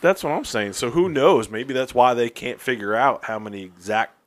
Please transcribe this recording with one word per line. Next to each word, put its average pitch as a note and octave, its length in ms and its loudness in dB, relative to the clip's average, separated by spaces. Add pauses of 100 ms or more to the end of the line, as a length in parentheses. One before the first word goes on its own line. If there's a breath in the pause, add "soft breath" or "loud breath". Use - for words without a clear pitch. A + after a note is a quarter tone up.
That's F#3 200 2
what D3 100 -2
I'm G3+ 120 -4
saying. G2+ 300 -4
So B2 160 -4
who F3 180 2
knows? C#3+ 400 4
Maybe A#2+ 260 -8
that's B2+ 200 -2
why B2 200 6
they A#2+ 140 0
can't B2 320 -10
figure G#2+ 340 -4
out C3 300 2
how A2 160 -6
many G2+ 220 -10
exact F#2 520 -6 (120)